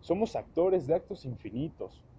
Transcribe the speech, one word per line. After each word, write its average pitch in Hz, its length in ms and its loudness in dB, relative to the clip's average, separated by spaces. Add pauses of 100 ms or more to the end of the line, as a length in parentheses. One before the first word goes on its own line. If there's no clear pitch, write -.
Somos 208 340 0
actores 170 520 2
de 156 80 4
actos - 300 -4
infinitos 120 800 -8 (140)